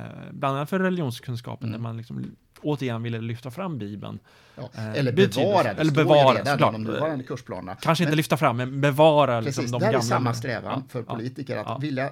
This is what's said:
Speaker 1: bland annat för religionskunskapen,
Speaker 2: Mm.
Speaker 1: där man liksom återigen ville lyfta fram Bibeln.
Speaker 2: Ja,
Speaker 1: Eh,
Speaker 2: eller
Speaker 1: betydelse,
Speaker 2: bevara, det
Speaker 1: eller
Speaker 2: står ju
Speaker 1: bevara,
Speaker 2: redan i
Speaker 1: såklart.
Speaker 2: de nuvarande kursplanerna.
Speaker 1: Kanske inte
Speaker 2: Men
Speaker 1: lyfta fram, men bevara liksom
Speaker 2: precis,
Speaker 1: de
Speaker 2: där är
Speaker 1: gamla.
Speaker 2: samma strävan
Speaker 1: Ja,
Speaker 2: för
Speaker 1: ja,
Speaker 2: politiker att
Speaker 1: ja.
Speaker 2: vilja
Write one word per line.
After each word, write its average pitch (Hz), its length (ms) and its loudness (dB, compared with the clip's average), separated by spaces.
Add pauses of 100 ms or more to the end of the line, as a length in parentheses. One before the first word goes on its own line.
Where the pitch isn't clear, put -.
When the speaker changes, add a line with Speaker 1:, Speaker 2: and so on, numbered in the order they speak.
(320)
Speaker 1:
bland 135 240 -2
annat 147 140 -4
för 190 80 0
religionskunskapen, 123 880 -4
Speaker 2:
Mm. 113 120 -6
Speaker 1:
där 117 80 -6
man 113 80 -8
liksom 127 400 -10 (260)
återigen 131 400 -2
ville 117 180 -4
lyfta 117 300 -8
fram 165 280 -8
Bibeln. 104 400 -10 (380)
Speaker 2:
Ja, 143 60 -14 (120)
Speaker 1:
Eh, 110 200 -8
Speaker 2:
eller 131 180 0
Speaker 1:
betydelse, 185 280 4
Speaker 2:
bevara, 185 220 4
det 107 80 0
Speaker 1:
eller 156 200 0
Speaker 2:
står 151 120 4
ju 143 60 4
Speaker 1:
bevara, 143 260 8
Speaker 2:
redan 101 120 -2
i 143 40 2
Speaker 1:
såklart. 131 220 4
Speaker 2:
de 110 120 -6
nuvarande 135 400 -4
kursplanerna. 92 500 -10
Speaker 1:
Kanske 165 300 0
inte 147 60 2
Speaker 2:
Men 156 60 2
Speaker 1:
lyfta 156 200 0
fram, 123 200 2
men 131 240 -4
bevara 143 600 6
liksom 113 220 -4
Speaker 2:
precis, 120 100 -4
Speaker 1:
de 123 80 -2
Speaker 2:
där 190 80 2
är 226 40 2
Speaker 1:
gamla. - 100 2
Speaker 2:
samma 120 320 0
strävan 110 520 -6
Speaker 1:
Ja, - 20 -20
Speaker 2:
för 120 200 -8
Speaker 1:
ja, 117 60 -8
Speaker 2:
politiker 127 420 -8
att 104 100 -6
Speaker 1:
ja. 117 120 -6
Speaker 2:
vilja 135 340 -4